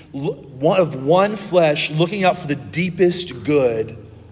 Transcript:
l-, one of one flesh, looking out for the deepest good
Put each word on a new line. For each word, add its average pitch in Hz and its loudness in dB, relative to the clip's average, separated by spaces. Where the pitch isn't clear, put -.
l-, 143 -6
one 185 0
of 143 0
one 190 4
flesh, 165 2
looking 170 0
out 180 2
for - -12
the 143 -2
deepest 170 -2
good 123 0